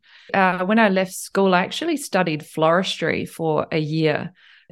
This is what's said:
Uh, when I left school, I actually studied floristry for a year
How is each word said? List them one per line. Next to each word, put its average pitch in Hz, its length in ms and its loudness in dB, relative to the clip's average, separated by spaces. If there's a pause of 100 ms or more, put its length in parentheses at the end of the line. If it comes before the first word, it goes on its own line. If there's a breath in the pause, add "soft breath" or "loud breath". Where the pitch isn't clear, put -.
(360 loud breath)
Uh, 185 300 2
when 220 120 2
I 220 120 6
left 190 240 0
school, 190 420 0
I 180 80 4
actually 311 340 -4
studied 170 440 -2
floristry 165 840 0
for 156 440 -2
a 160 80 0
year 156 540 -2 (380 soft breath)